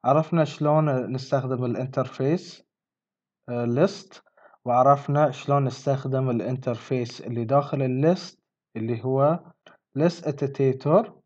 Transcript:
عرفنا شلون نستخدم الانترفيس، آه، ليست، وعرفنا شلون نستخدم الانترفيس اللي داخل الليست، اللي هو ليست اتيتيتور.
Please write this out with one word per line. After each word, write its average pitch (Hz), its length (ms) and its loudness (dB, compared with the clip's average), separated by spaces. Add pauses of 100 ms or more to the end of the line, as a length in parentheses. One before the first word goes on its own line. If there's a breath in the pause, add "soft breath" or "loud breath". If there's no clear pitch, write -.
عرفنا 156 380 2
شلون 147 680 0
نستخدم 131 520 -2
الانترفيس، 131 960 -4 (840)
آه، 120 160 -2
ليست، 139 580 -2 (420 soft breath)
وعرفنا 139 680 4
شلون 143 320 0
نستخدم 131 680 -2
الانترفيس 120 920 -4
اللي 117 240 -6
داخل 139 360 0
الليست، 135 640 0 (320)
اللي 113 300 -4
هو 139 340 2 (560 soft breath)
ليست 160 320 0
اتيتيتور. 143 1000 0